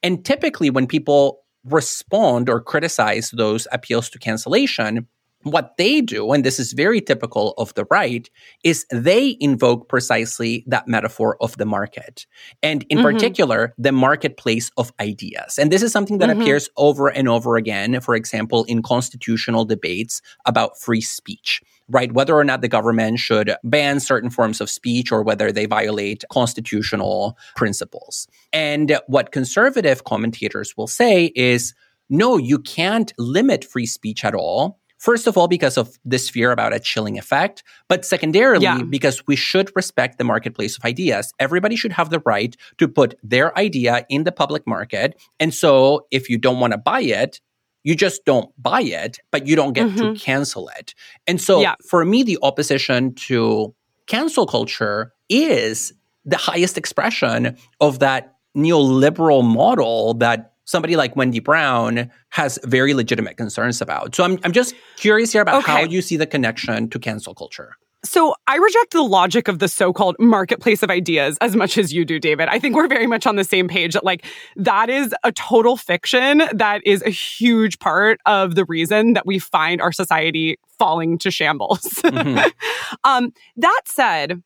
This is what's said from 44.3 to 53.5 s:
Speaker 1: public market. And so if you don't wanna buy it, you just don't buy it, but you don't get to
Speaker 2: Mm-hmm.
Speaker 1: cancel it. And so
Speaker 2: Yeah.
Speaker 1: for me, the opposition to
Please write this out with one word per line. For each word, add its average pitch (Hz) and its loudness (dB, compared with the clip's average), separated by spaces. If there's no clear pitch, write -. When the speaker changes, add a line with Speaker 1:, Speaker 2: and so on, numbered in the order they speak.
Speaker 1:
public 147 -4
market. 104 -4
And 160 0
so 139 4
if 131 -4
you 120 0
don't 127 0
wanna 117 2
buy 180 0
it, 120 -2
you 160 0
just - -2
don't 127 2
buy 170 0
it, 104 -6
but 139 -4
you 156 4
don't 143 2
get 226 0
to 226 -2
Speaker 2:
Mm-hmm. 220 -2
Speaker 1:
cancel 135 -4
it. - -18
And 175 -2
so 190 4
Speaker 2:
Yeah. 190 2
Speaker 1:
for 175 2
me, 220 2
the 196 -2
opposition 131 0
to 110 0